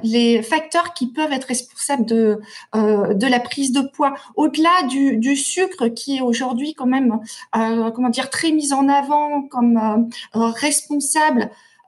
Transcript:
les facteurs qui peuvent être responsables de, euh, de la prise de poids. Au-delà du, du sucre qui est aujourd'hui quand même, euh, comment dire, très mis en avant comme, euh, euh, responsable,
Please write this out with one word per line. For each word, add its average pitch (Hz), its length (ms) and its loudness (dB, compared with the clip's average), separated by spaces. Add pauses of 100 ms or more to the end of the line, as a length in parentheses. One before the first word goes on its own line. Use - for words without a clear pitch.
les 233 400 4
facteurs 320 520 -2
qui 247 140 -4
peuvent 302 260 -4
être 262 120 -4
responsables 247 600 -4
de, 220 340 2 (340)
euh, 208 400 2
de 202 140 0
la 247 140 2
prise 262 320 -4
de 277 80 2
poids. 277 320 -2 (240)
Au-delà 311 520 2
du, 269 280 2
du 254 180 2
sucre 349 540 -2
qui 269 280 -4
est 262 40 -4
aujourd'hui 247 520 -2
quand 254 140 -4
même, 254 320 2 (380)
euh, 226 340 0
comment 247 180 -2
dire, 254 200 -4
très 320 240 -2
mis 294 180 0
en 277 160 2
avant 294 540 0
comme, 240 360 2
euh, 220 640 -2
euh, 226 120 2
responsable, 285 1000 0 (380)